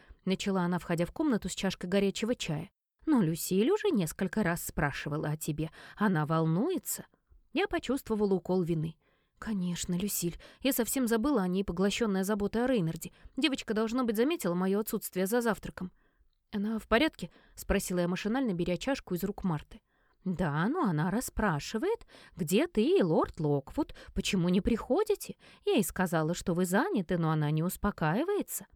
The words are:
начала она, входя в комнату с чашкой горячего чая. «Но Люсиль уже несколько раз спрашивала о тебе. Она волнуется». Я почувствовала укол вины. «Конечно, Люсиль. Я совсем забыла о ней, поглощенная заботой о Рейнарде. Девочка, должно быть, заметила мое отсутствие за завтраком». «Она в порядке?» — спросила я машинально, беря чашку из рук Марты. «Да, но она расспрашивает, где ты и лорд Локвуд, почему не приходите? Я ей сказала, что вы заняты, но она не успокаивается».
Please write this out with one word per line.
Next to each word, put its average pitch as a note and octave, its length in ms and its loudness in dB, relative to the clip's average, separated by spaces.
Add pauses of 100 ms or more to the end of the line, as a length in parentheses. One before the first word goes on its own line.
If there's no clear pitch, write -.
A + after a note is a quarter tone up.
(240)
начала F#3+ 380 0
она, F3 160 0
входя E3+ 260 -2
в - 80 -8
комнату B3+ 360 0
с - 60 -8
чашкой F3+ 360 -4
горячего G3 440 0
чая. D#3 360 -6 (360)
«Но D4 140 6
Люсиль F#3 500 2
уже G#4 200 2
несколько G3 520 0
раз E3+ 220 -2
спрашивала D3+ 640 -2
о D3+ 60 -2
тебе. D#3 340 -4 (260)
Она F#3+ 280 2
волнуется». E3 800 0 (480)
Я F4+ 140 0
почувствовала A3 680 0
укол F#3 280 0
вины. D#3+ 340 -2 (440)
«Конечно, F3+ 540 -4
Люсиль. F3+ 440 -2 (220)
Я C4 140 2
совсем B3 340 0
забыла A#3 320 2
о F3+ 80 0
ней, F#3 160 0
поглощенная F#3+ 600 0
заботой G#3 380 0
о B3 40 0
Рейнарде. F3 440 0 (280)
Девочка, C4 340 0
должно A3+ 320 0
быть, A3+ 120 0
заметила B3 360 2
мое F#3+ 280 2
отсутствие G3 460 -2
за A#3 140 0
завтраком». F#3 500 -4 (640)
«Она G#3+ 260 -2
в - 80 -12
порядке?» — A#3+ 440 2 (240)
спросила F#3+ 460 0
я F3 80 2
машинально, G#3+ 440 -2
беря F3 240 0
чашку - 380 -4
из F3 100 -4
рук G3+ 180 -4
Марты. - 380 -4 (460)
«Да, E3 420 0
но E4+ 140 0
она F3 280 2
расспрашивает, G#3+ 960 -2 (300)
где G3 300 2
ты A3 160 0
и E4 200 4
лорд F#3+ 380 2
Локвуд, D3 540 -2 (180)
почему F3+ 380 0
не F#3 100 4
приходите? D4 760 0 (280)
Я G4+ 80 2
ей A#3 120 4
сказала, E3 500 0
что - 180 -2
вы F3+ 140 2
заняты, G3 500 2
но E3 140 2
она D3+ 200 2
не D#3 120 2
успокаивается». G#3 1120 -2